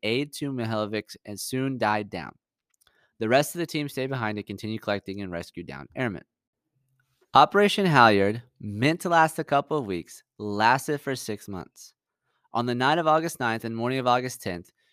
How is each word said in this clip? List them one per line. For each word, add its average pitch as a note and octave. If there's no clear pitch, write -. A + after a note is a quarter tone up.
aid C3+
to C#3+
Mihailovic A2
and G#2
soon C3
died G#2+
down. E2
The A2
rest C#3
of E3+
the E3+
team D3
stayed C3+
behind A2+
to G#2
continue G#2+
collecting G2+
and F#2+
rescue E2+
downed C#2
airmen. A2
Operation G3
Halyard, A2+
meant A#2
to -
last E3
a D#3
couple C#3+
of C3
weeks, F2+
lasted A2
for C3+
six -
months. -
On A#2+
the B2
night C3+
of D#3+
August D#3+
ninth A2+
and A2+
morning A#2+
of B2
August B2
tenth, F2+